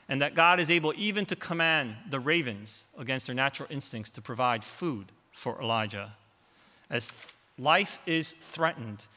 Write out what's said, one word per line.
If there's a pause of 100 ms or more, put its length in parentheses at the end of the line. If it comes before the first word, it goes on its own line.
and
that
God
is
able
even
to
command (140)
the
ravens (140)
against
their
natural
instincts
to
provide
food (260)
for
Elijah. (800)
As
th-, (240)
life
is
threatened, (100)